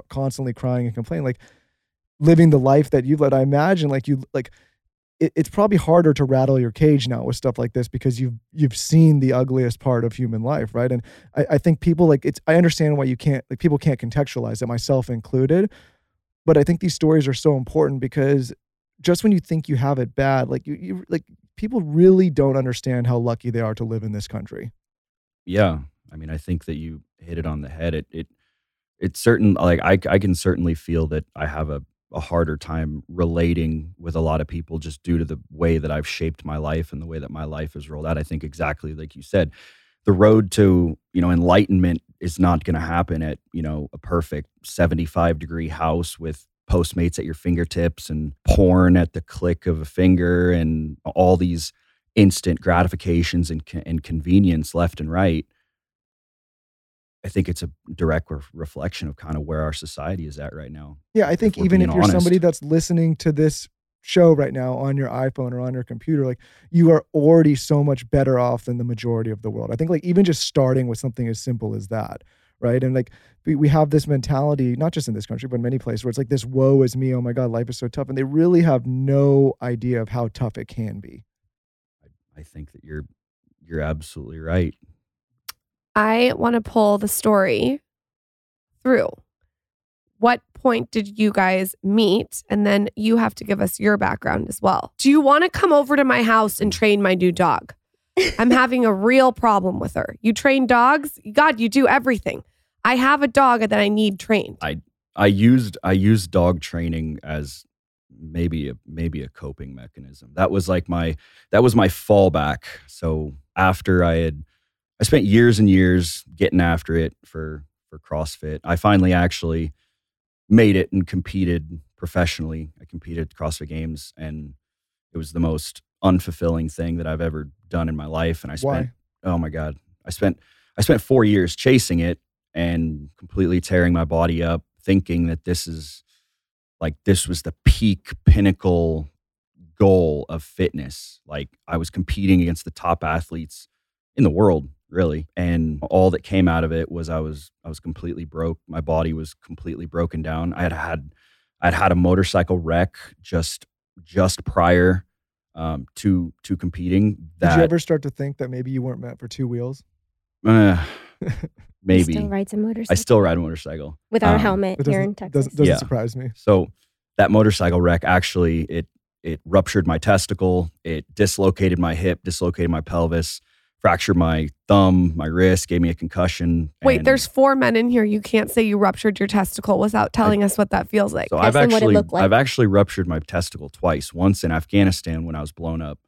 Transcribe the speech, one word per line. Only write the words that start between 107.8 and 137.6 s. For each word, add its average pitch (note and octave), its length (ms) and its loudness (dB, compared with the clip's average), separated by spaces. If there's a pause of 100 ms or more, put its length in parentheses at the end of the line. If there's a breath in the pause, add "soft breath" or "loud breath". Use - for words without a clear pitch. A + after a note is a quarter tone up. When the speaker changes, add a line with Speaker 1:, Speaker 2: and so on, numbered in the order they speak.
Speaker 2:
maybe D#2+ 480 -4
a, B1 60 -10 (120)
maybe D#2+ 360 -8
a B1+ 60 -14
coping C#2 460 -16
mechanism. C2 600 -20
That F2+ 160 0
was, F#2 180 -2
like, F2+ 200 -2
my, E2 280 -2 (360 soft breath)
that G#2+ 100 6
was A#2+ 140 4
my G#2 120 6
fallback. E2 760 2 (240)
So D#2 460 -6 (200)
after F#2 480 2
I E2+ 140 2
had, D#2+ 280 -4 (560)
I G#2+ 40 2
spent B2+ 200 2
years A2 360 6
and G#2 100 6
years F2+ 540 2 (100)
getting F2+ 260 2
after E2 360 0
it D#2+ 180 -2 (100)
for, D#2 400 -12 (240)
for D#2+ 120 -20
CrossFit. D2+ 640 -10
I F2 120 -2
finally F#2 360 4
actually E2 600 -2 (760)
made G#2+ 280 6
it F#2 160 0
and F#2+ 140 -2
competed F2 760 -4 (160)
professionally. D#2+ 760 -6 (100)
I - 40 -20
competed E2 380 -12
at D2+ 80 -10
the - 60 -20
CrossFit D2+ 320 -8
Games, D#2 480 -10
and D2+ 380 -14 (580)
it E2+ 60 -10
was D#2 140 -12
the E2 80 -6
most D#2+ 420 -4 (200)
unfulfilling E2+ 680 -2
thing E2+ 240 -6
that E2+ 100 -8
I've D#2+ 140 -6
ever D#2 280 -6 (200)
done E2 200 -4
in D#2 80 -6
my D2 100 -10
life. E2 380 -4
And C2+ 80 -12
I - 40 -12
spent, C3 320 -4 (340)
Speaker 1:
Why? F#2 100 -4
Speaker 2:
oh E2+ 60 0
my D#2+ 100 -4
God, D2+ 280 -8 (300)
I - 40 -12
spent, F#2+ 280 -6 (380)
I G2+ 60 -2
spent A#2 180 2
four C3 240 2
years G2 320 2
chasing B2+ 420 2
it E2+ 200 -2 (360)
and E2 640 -4
completely F2+ 440 -2
tearing F2 320 2
my E2+ 120 0
body E2 380 -2
up, E2 200 -2 (200)
thinking F2 440 0
that E2 180 -6
this F2 220 -4
is, D#2 360 -14 (800)
like, D#2+ 140 -4 (100)
this F#2+ 240 2
was E2+ 140 -6
the E2+ 100 -10 (120)